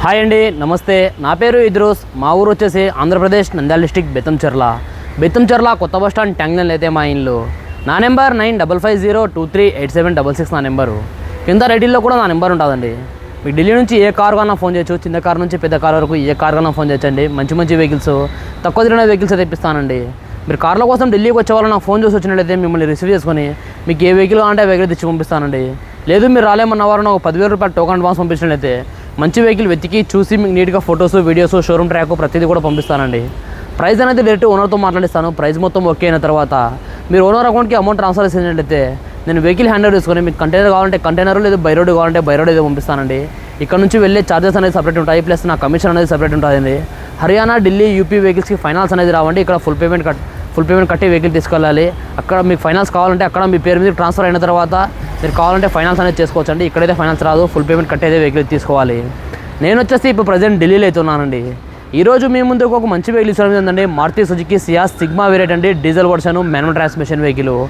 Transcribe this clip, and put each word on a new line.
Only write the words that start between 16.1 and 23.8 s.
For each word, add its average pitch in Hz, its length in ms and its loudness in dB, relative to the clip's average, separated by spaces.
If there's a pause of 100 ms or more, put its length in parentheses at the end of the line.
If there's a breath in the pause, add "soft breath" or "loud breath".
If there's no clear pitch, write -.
ఏ 139 120 0
కార్ 151 160 2
కన్నా 160 180 0
ఫోన్ 151 140 -2
చేయొచ్చండి. 139 340 0 (140)
మంచి 139 220 -2
మంచి 165 200 0
వెహికల్స్, 147 320 0 (520 loud breath)
తక్కువ 196 220 2
ధరలో 226 240 4
వెహికల్స్ 196 240 0
అయితే 180 120 0
ఇప్పిస్తానండి. 147 520 -4 (480 loud breath)
మీరు 143 200 -2
కార్ల 196 240 2
కోసం 254 240 2
ఢిల్లీకి 226 240 2
వచ్చే 220 180 0
వాళ్ళు 220 160 2
నాకు 202 160 -2
ఫోన్ 208 160 2
చేసి 208 140 2
వచ్చినట్లయితే 185 440 0
మిమ్మల్ని 165 300 0
రిసీవ్ 180 220 -2
చేసుకొని 151 300 -2 (440 loud breath)